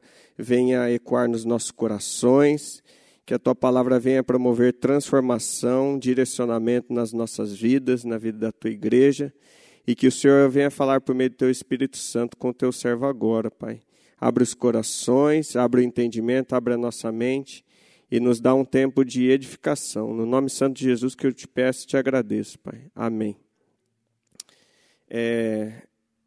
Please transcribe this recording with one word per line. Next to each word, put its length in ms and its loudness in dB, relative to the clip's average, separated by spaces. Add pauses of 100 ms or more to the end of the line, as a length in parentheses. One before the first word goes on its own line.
(380)
venha 540 2
ecoar 360 0
nos 180 -4
nossos 260 -2
corações, 1120 0 (400)
que 120 -4
a 40 -2
Tua 160 0
palavra 440 2
venha 240 2
promover 500 2
transformação, 1200 0
direcionamento 920 0
nas 220 -2
nossas 400 -6
vidas, 500 0
na 140 -4
vida 220 -6
da 120 -2
Tua 200 -8
igreja, 600 2 (540)
e 100 -2
que 120 4
o 40 4
Senhor 380 6
venha 220 2
falar 300 0
por 140 -2
meio 140 0
do 60 -14
Teu 140 2
Espírito 480 -4
Santo 380 -6
com 140 -6
o 40 -4
Teu 180 -2
servo 340 -4
agora, 440 -2
Pai. 300 -12 (400)
Abre 240 2
os 100 -2
corações, 1040 0
abre 260 4
o 20 6
entendimento, 720 -2
abre 180 0
a 40 -2
nossa 340 -6
mente 520 -6 (460)
e 100 0
nos 220 2
dá 120 4
um 120 2
tempo 400 2
de 240 0
edificação. 840 -2
No 120 -4
nome 240 0
santo 280 -2
de 80 -4
Jesus 300 0
que 100 -4
eu 60 0
te 160 -10
peço 360 -2
e 40 -20
te 100 -2
agradeço, 600 -2
Pai. 340 -18
Amém. 440 -6 (1700)
É, 760 -4 (440)